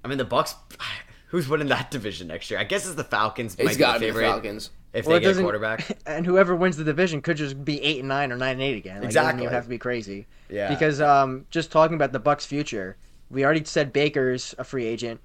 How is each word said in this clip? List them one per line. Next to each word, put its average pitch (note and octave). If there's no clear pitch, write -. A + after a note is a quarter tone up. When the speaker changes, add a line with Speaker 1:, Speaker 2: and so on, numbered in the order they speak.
Speaker 1:
I -
mean, C#3
the B2+
Bucs, C#3
<sighs> -
who's E3
winning D3+
that B2+
division F#2+
next E2
year? G2
I A2
guess G3
it's F3
the D3
Falcons. A2
Speaker 2:
It's -
Speaker 1:
might G#2+
be C3
Speaker 2:
gotta A#2+
Speaker 1:
the A2+
Speaker 2:
be A2
the -
Speaker 1:
favorite A2+
Speaker 2:
Falcons. G#2+
Speaker 1:
if A2
Speaker 3:
Well, D#3+
Speaker 1:
they F3
Speaker 3:
it -
Speaker 1:
get -
a -
Speaker 3:
doesn't F#3
Speaker 1:
quarterback. A2
Speaker 3:
<laughs> -
And D3+
whoever F3+
wins F3
the D#3
division D#3
could E3
just C#3
be D3
eight D3
and C3+
nine C3+
or A#2+
nine C3
and C3
eight C3+
again. F#2
Like, B2
it -
doesn't D#3
even B2+
Speaker 1:
Exactly. A#2+
Speaker 3:
have A#2+
to A#2
be A#2+
crazy. A2
Speaker 1:
Yeah. G2+
Speaker 3:
Because, D3+
um, C#3
just D#3+
talking D#3+
about C3+
the B2
Bucs' C#3+
future, A2+
we C3
already D3+
said C#3+
Baker's C#3
a B2+
free B2+
agent. A2+